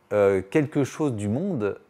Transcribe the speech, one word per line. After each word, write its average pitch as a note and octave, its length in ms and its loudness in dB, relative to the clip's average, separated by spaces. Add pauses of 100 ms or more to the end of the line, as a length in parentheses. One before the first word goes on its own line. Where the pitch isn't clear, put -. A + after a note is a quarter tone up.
(120)
euh, G2 300 4
quelque D3 420 0
chose C#3 300 -4
du G#2 140 -4
monde, B2 500 -2 (120)